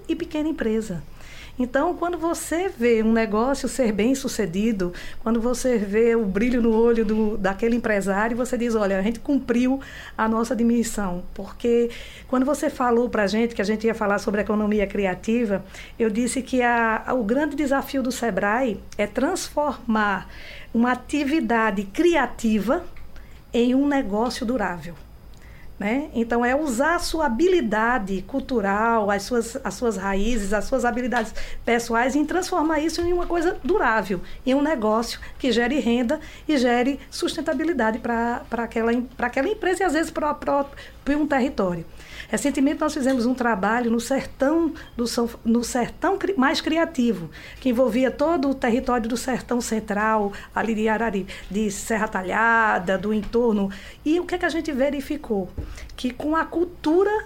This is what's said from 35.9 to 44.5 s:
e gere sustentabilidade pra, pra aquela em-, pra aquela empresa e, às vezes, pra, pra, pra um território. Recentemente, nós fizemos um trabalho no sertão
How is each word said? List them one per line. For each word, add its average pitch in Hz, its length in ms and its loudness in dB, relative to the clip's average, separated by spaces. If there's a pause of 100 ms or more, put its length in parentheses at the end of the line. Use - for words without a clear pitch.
e 311 80 2
gere 247 440 2 (100)
sustentabilidade 311 880 -2
pra, 233 500 -2
pra 233 180 -4
aquela 233 280 0
em-, 247 80 2
pra 233 240 -6
aquela 269 220 0
empresa 370 340 0
e, 381 60 2
às 285 60 2
vezes, 320 180 0
pra, 294 240 -2
pra, 277 320 0 (360)
pra 285 140 2
um 302 80 2
território. 233 580 0 (460)
Recentemente, 277 500 2
nós 311 140 0
fizemos 262 320 2
um 254 80 2
trabalho 233 580 2
no 233 80 2
sertão 277 720 0 (240)